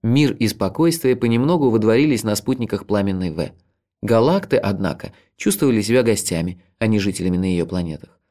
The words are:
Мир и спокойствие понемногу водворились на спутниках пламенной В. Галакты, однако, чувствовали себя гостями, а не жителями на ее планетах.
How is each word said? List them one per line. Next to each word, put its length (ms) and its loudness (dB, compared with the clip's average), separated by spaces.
Мир 320 2
и 120 -2
спокойствие 680 0
понемногу 540 2
водворились 540 2
на 100 0
спутниках 520 -4
пламенной 440 -2
В. 220 -6
Галакты, 560 2
однако, 560 -4
чувствовали 420 2
себя 220 2
гостями, 580 -2
а 80 -2
не 120 2
жителями 400 -2
на 120 0
ее 140 0
планетах. 560 -8